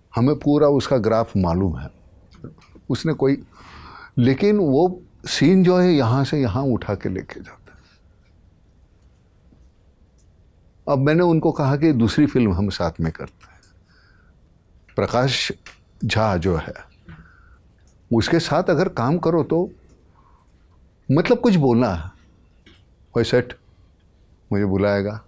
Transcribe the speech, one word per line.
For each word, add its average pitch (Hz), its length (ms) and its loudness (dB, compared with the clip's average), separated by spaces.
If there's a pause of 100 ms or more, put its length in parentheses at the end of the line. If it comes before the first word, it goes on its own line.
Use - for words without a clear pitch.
(160)
हमें 131 200 2
पूरा 147 320 2
उसका 139 300 0
ग्राफ 110 400 0
मालूम 87 420 0
है। 71 100 -12 (1000)
उसने 143 240 -4
कोई, 139 300 -2 (760)
लेकिन 135 400 2
वो 180 440 0 (240)
सीन - 380 4
जो 180 140 4
है 180 160 4
यहाँ 131 320 2
से 147 160 -2
यहाँ 127 220 -2
उठा 110 320 -2
के 98 140 -6
लेके - 300 -10
जाता - 320 -20
है। - 60 -20 (3000)
अब 143 100 0
मैंने 156 240 2
उनको 165 280 2
कहा 143 240 0
कि 151 180 2
दूसरी 117 320 2
फिल्म 113 280 2
हम 98 160 -2
साथ 85 220 -4 (100)
में 80 120 -2
करते - 320 -18
हैं, - 140 -20 (1400)
प्रकाश 120 560 -2 (540)
झा 107 320 2
जो 85 180 0
है - 180 -8 (1400)
उसके 117 260 2
साथ 156 240 -2
अगर 185 260 0
काम 131 280 -2
करो 165 260 -2
तो 170 280 -4 (1400)
मतलब 170 280 2
कुछ 226 160 2
बोलना 123 380 2
है। 80 180 -8 (1080)
"ओए 117 60 2
सेठ," 120 300 0 (960)
मुझे 104 140 0
बुलाएगा 101 640 -2